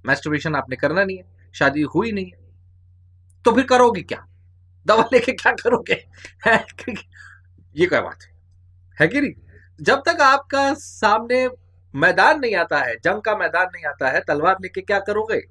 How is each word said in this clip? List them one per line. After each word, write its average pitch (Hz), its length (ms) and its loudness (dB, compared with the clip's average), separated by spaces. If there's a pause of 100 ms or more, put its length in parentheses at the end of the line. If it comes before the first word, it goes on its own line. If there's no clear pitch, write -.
मैस्टरबेशन 151 480 -2
आपने 127 220 -4
करना 160 280 0
नहीं 190 140 -6
है, - 360 -20
शादी 143 280 0
हुई 185 300 -2
नहीं 190 140 -6
है, - 120 -20 (1040)
तो 226 100 4
फिर 262 100 2
करोगे 247 380 2
क्या? - 240 -12 (600)
दवा 220 260 4
लेके 254 200 2
क्या - 200 0
करोगे?" - 540 -2 (400)
<laughs> - 1300 -6
ये 170 100 2
क्या 135 140 0
बात - 220 -12
है, - 100 -20 (680)
है 160 80 4
कि 247 120 -2
नहीं? 240 120 -2 (480)
जब 240 280 2
तक 330 120 -2
आपका 277 540 2
सामने 233 760 -2 (460)
मैदान 185 460 4
नहीं 240 140 -2
आता 165 240 0
है, 123 260 -2
जंग 208 180 0
का 214 140 -2
मैदान 175 380 0
नहीं 170 100 -16
आता 139 260 -2
है, 156 100 0
तलवार 165 420 0
लेके 185 180 -10
क्या 202 200 -2
करोगे? 208 400 -4 (100)